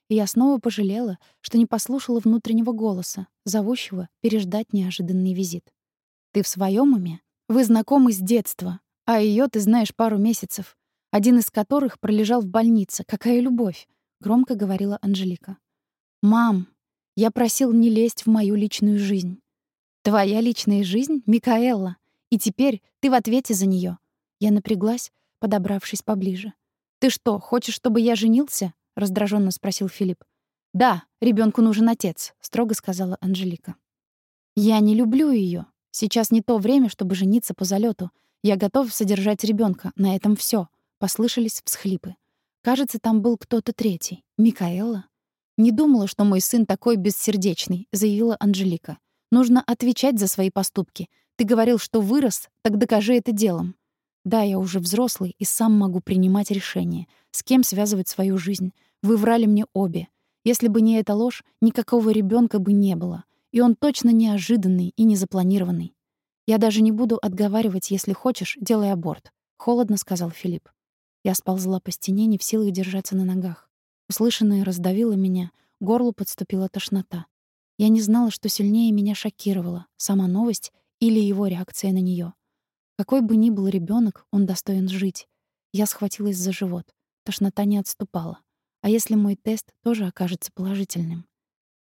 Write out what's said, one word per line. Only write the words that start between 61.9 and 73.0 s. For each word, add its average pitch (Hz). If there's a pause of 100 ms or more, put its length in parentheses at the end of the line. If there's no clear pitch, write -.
ребенка 214
бы 190
не 202
было. 170 (260)
И 233
он 240
точно 285
неожиданный 202
и 226
незапланированный». 185 (540)
«Я 220
даже 220
не 220
буду 226
отговаривать, 202
если 196
хочешь, -
делай 208
аборт», 170 (240)
холодно 240
сказал 175
Филипп. 175 (560)
Я 185
сползла 185
по -
стене, 196
не 214
в -
силах 220
держаться 190